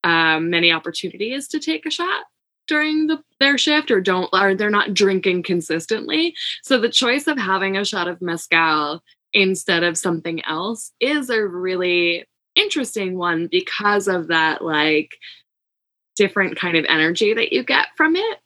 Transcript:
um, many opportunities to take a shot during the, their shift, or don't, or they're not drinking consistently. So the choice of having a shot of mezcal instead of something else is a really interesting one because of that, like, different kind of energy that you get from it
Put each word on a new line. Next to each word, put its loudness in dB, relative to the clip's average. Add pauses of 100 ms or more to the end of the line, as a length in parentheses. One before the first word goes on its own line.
um, 4
many 2
opportunities -4
to -4
take -4
a -6
shot -4 (460)
during 0
the, -2 (200)
their 4
shift, 0
or 4
don't, 0
or 4
they're 0
not 0
drinking 2
consistently. -2 (280)
So 2
the 2
choice 2
of 0
having 0
a -2
shot -2
of -6
mezcal 0 (300)
instead 2
of 0
something -4
else -6
is 0
a 0
really 0 (280)
interesting -2
one -2
because 0
of 0
that, 2
like, 0 (1000)
different 0
kind -2
of 2
energy 2
that -2
you 0
get 0
from 2
it -2